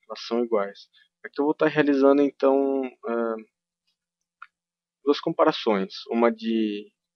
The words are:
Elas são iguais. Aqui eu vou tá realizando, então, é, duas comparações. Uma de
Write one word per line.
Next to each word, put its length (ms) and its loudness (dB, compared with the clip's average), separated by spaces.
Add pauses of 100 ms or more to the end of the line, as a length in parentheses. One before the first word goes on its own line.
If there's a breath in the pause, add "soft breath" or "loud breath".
Elas 200 -14
são 180 -2
iguais. 460 -4 (340 soft breath)
Aqui 160 -10
eu 60 -2
vou 80 0
tá 140 0
realizando, 540 4
então, 640 0
é, 500 -6 (1700)
duas 160 0
comparações. 760 0 (140)
Uma 240 2
de 640 -4 (220)